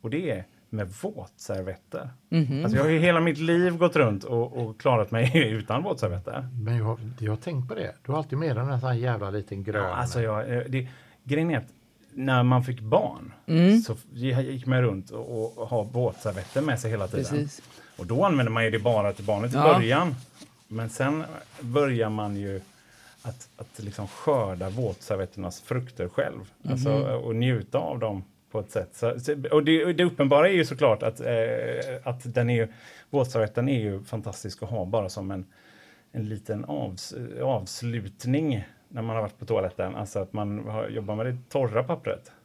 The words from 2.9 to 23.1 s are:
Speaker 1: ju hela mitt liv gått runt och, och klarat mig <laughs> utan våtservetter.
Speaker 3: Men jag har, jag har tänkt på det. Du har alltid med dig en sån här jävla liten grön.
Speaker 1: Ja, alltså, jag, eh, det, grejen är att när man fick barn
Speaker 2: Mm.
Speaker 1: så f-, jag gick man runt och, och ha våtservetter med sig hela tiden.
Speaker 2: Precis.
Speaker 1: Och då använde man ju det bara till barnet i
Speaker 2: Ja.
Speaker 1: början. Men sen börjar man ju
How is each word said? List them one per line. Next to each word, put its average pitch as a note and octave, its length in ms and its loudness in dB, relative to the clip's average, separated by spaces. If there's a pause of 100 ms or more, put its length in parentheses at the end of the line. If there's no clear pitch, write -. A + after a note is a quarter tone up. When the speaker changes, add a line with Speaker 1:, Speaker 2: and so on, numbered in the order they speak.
Speaker 1:
ju D#3+ 80 4
hela E3+ 200 6
mitt D#3+ 180 2
liv E3+ 400 4
gått E3+ 180 4
runt G#2+ 280 4
och, A#2+ 340 -2
och A2+ 220 -6
klarat A#2 320 4
mig A#2+ 220 2
<laughs> C3+ 180 4
utan A2 320 -2
våtservetter. A#2 720 -4
Speaker 3:
Men A#2 240 -2
jag A2 80 0
har, A2+ 120 -2 (220)
jag G#2+ 120 -2
har G#2+ 60 -2
tänkt C3 320 -4
på - 60 -6
det. - 200 -6 (100)
Du C3 60 -4
har D3 80 0
alltid D3 200 -4
med D3+ 160 0
dig B2 100 -2
en C3+ 140 0
sån C3 100 -2
här A#2 80 2
jävla A2+ 320 -2
liten G2 340 -6
grön. G#2 200 -2
Speaker 1:
Ja, F#2 120 -2
alltså, A#2+ 260 -2
jag, A2 360 -2
eh, B2 120 -2
det, B2+ 180 -2 (360)
grejen D#3 280 0
är C#3 60 0
att - 100 -4 (460)
när C3 300 4
man B2 200 6
fick B2 180 -4
barn - 520 0 (140)
Speaker 2:
Mm. F3 320 8
Speaker 1:
så G#3+ 140 -2
f-, - 200 -8
jag B2+ 300 0
gick B2+ 220 -6
man B2+ 160 4
runt G2 280 0
och, A2+ 480 -6
och A2+ 100 -6
ha A2+ 160 0
våtservetter A2 760 -2
med C3+ 180 0
sig A2 120 -4
hela G2+ 160 -2
tiden. C3+ 180 -2
Speaker 2:
Precis. D3 360 -4 (360)
Speaker 1:
Och F2+ 80 -8
då A#2 200 2
använde C3 260 4
man A2+ 140 2
ju A2 60 2
det A2 80 0
bara G#2 340 2
till G2 120 -10
barnet A2 280 0
i - 20 -2
Speaker 2:
Ja. D3+ 180 8
Speaker 1:
början. C3 420 4 (520)
Men A2+ 220 -6
sen D3 340 -2 (360)
börjar B2 500 2
man G#2 260 -2
ju G2 260 -6 (600)